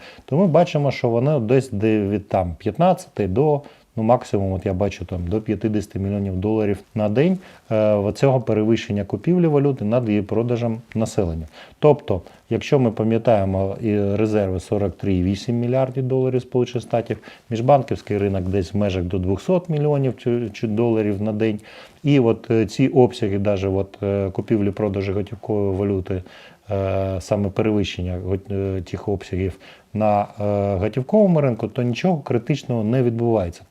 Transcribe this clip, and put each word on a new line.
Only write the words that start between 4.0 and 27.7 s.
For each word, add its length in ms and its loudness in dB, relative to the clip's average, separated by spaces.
максимум, 500 0
от 120 -4
я 80 0
бачу, 320 -4
там, 220 -6
до 140 -2
п'ятдесяти 580 -4
мільйонів 380 -4
доларів 400 0
на 140 0
день, 280 2
е, 220 4
оцього 480 2
перевищення 640 0
купівлі 440 0
валюти 380 2
над 240 0
її 120 2
продажем 560 -2
населенню. 500 -2
Тобто, 420 4
якщо 300 0
ми 120 4
пам'ятаємо, 920 2
і 340 0
резерви 440 0
сорок 380 -2
три 160 -2
і 100 2
вісім 360 -2
мільярдів 440 -2
доларів 380 0
Сполучених 420 -2
Штатів, 340 -2
міжбанківський 680 0
ринок 260 0
десь 300 -2
в 40 -2
межах 260 0
до 160 -4
двохсот 500 -2
мільйонів 480 0
чи, 360 -2
чи 140 -6
доларів 540 0
на 100 -2
день, 280 0
і 160 4
от, 320 2
е, 140 4
ці 220 2
обсяги 520 2
даже 300 0
от, 340 -2
е, 260 0
купівлі-продажу 840 -2
готівкової 640 -2
валюти, 460 -2
е, 480 -2
саме 300 -2
перевищення 760 -2